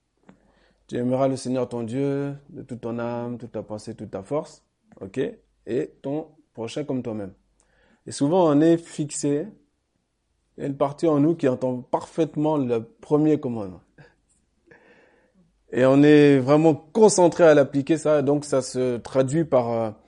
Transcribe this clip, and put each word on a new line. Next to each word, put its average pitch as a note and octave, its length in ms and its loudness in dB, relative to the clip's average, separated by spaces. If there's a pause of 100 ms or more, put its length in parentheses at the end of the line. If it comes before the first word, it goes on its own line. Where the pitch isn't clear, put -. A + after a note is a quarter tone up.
(880)
Tu - 80 -12
aimeras B2+ 320 -2
le C3+ 80 -2
Seigneur B2 320 -6
ton A#2+ 160 -8
Dieu C#3 520 -6 (140)
de - 120 -18
toute A#2+ 200 -14
ton A#2 180 -8
âme, A#2+ 400 -8
toute A2+ 140 -16
ta G#2+ 100 -10
pensée, G#2+ 320 -14
toute G#2+ 160 -16
ta G2 100 -10
force, - 420 -10 (380)
ok ? G2 180 -12 (460)
Et C#3 220 -6 (140)
ton D3+ 260 -8 (260)
prochain A#2 300 -10
comme C3+ 200 -6
toi-même. G#2+ 300 -10 (720)
Et - 60 -18
souvent, E3 380 0
on D3 120 4
est E3 160 4
fixé, D3+ 720 -6 (1080)
il - 40 -12
y - 20 -8
a C#3 40 -6
une C#3+ 100 -8
partie C#3+ 300 -2
en D3+ 120 2
nous D#3+ 160 2
qui D3 120 -2
entend B2+ 340 -4
parfaitement D3+ 760 -4
le A#2+ 260 -2
premier D3+ 560 0
commandement. G#2+ 420 -10 (1900)
Et C#3 120 2
on C3+ 160 6
est D3 380 8
vraiment D3+ 340 4
concentré F3+ 680 4
à D#3 100 8
l'appliquer, C#3+ 440 2
ça, D3+ 240 0
donc C#3+ 240 0
ça C3+ 160 0
se B2+ 360 -4
traduit C3+ 460 -2
par, B2 280 0
euh, A2+ 200 -2 (160)